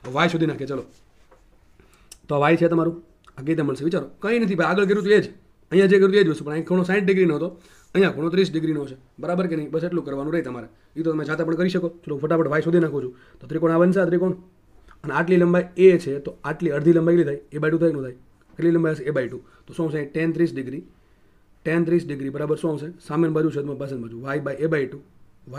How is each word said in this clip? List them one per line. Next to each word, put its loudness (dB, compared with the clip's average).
હવે -12
વાય 2
શોધી 0
નાખીએ. -4
ચલો, -8
તો 0
વાય 4
છે 4
તમારું. 0
આ -20
કેવી -12
રીતે 0
મળશે? -4
વિચારો. -4
કંઈ 0
નથી 0
ભાઈ, 0
આગળ 2
કર્યું 2
હતું 0
એ 6
જ. -2
અહીંયા 6
જે 6
કર્યું 6
હતું 4
એ 6
જ 4
વસ્તુ, -4
પણ -8
અહીં -4
ખૂણો 0
સાઈઠ 0
ડિગ્રીનો 2
હતો, -2
અહીંયા 4
ખૂણો -4
ત્રીસ 2
ડિગ્રીનો -4
છે. -16
બરાબર -2
કે -4
નહીં? -6
બસ -2
એટલું -4
કરવાનું -6
રહે 0
તમારે. -12
એ -4
તો 0
તમે -2
જાતે -2
પણ -2
કરી 0
શકો. -2
ચલો, -10
ફટાફટ 0
વાય 0
શોધી 2
નાખું 0
છું. -10
તો -20
ત્રિકોણ 0
આ 4
બનશે, 4
આ 4
ત્રિકોણ. 2
અને -6
આટલી 2
લંબાઈ 4
એ 8
છે, -6
તો -12
આટલી -4
અડધી 4
લંબાઈ 4
કેટલી 2
થાય? -14
a -2
by 2
two 2
થાય 2
કે -4
ન -8
થાય? -10
કેટલી 0
લંબાઈ 2
હશે? -8
a -4
by -2
two. -8
તો -20
શું -4
આવશે? -6
tan 0
ત્રીસ 0
ડિગ્રી. -8
tan 0
ત્રીસ 0
ડિગ્રી -8
બરાબર -4
શું -4
આવશે? -8
સામેની 0
બાજુ 0
છેદમાં -6
પાછળની -10
બાજુ. -14
y -6
by -6
a -2
by 0
two. -14